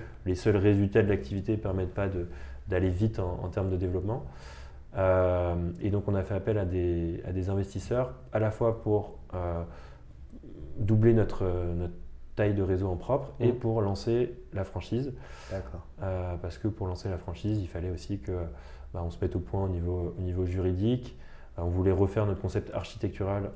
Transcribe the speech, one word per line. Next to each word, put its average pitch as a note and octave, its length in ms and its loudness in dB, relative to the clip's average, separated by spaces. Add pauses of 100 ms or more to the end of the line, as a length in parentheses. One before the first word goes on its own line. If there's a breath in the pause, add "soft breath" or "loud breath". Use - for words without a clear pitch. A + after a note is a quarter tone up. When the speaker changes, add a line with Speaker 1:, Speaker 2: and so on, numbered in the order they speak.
(260 loud breath)
Speaker 1:
les F#2 100 2
seuls G#2 220 4
résultats G2+ 440 6
de G2 60 4
l'activité G2 460 0
ne G#2+ 80 0
permettent F#2+ 320 -2
pas G2 160 0
de, F2+ 180 -4 (400 loud breath)
d'aller F#2 220 4
vite G#2 300 2
en, F2+ 220 -2
en F2+ 60 -4
termes F#2+ 220 0
de F#2 80 0
développement. F#2 480 0 (720 loud breath)
Euh, F2+ 580 4 (260)
et G2+ 100 2
donc G2+ 160 2
on G2 80 2
a F#2+ 80 2
fait G#2+ 100 -2
appel G#2 240 2
à G2 80 2
des, F2 600 0
à F2+ 60 -4
des F#2 180 0
investisseurs, G2 640 0 (200)
à G#2+ 60 2
la G#2+ 120 4
fois A2+ 300 2
pour, G#2 380 2 (140)
euh, F2 300 -2 (1120 loud breath)
doubler G#2+ 360 8
notre, G2+ 320 2 (300)
notre F2 180 -2 (420)
taille G#2 180 4
de G2 100 2
réseau F#2+ 260 2
en F2+ 60 0
propre C3+ 440 -2
et B2 120 6
Speaker 2:
Mm. B2 40 2
Speaker 1:
pour A2+ 260 0
lancer A2+ 540 2 (180)
la G2 100 -2
franchise. B2+ 500 -4 (380 loud breath)
Speaker 2:
D'accord. F#2 340 -8 (180)
Speaker 1:
Euh, F2+ 380 -2
parce F2 160 -6
que - 100 -2
pour G2+ 200 -2
lancer F#2 220 -4
la F2+ 80 -2
franchise, G#2 420 -2
il F2+ 80 -4
fallait F2 240 -4
aussi G2 280 -4
que, - 120 -6 (640 loud breath)
bah, F2+ 120 -4
on E2+ 60 -2
se - 100 -10
mette F#2+ 140 0
au F#2 40 2
point F#2+ 240 -2
au F#2+ 60 0
niveau, F2 480 0
au F#2 40 -4
niveau F2+ 240 0
juridique. F#2+ 720 0 (400 loud breath)
Euh, F2 60 -4
on F2 60 0
voulait F#2 220 4
refaire G2 340 4
notre F#2+ 160 0
concept F#2+ 320 -2
architectural. G2 840 -2